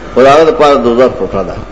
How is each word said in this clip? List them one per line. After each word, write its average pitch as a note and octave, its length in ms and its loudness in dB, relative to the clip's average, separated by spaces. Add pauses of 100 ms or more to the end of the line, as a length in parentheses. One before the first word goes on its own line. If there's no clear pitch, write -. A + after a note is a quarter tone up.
(160)
خو A#2+ 60 2
د C3+ 60 4
هغه D3+ 160 4
دپاره D3 320 2
دوزخ A#2+ 440 0
ټوټه F#2+ 280 -6
ده. F2 80 -12 (160)